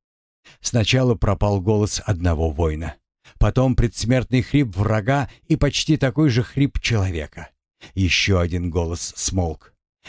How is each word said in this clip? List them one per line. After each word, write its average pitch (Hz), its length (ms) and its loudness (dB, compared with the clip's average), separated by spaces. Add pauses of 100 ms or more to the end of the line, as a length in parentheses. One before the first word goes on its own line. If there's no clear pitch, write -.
(600)
Сначала 123 540 2
пропал 101 460 0
голос 104 440 0
одного 82 460 0
воина, 78 440 -4 (440)
потом 127 360 2
предсмертный 123 680 0
хрип 135 320 0
врага 110 540 0 (180)
и 160 80 2
почти 147 420 0
такой 139 320 2
же 120 140 2
хрип - 360 -2
человека. 87 720 -4 (460)
Ещё 95 440 2
один 87 300 -2
голос 82 460 -4
смолк. 85 580 -4 (360)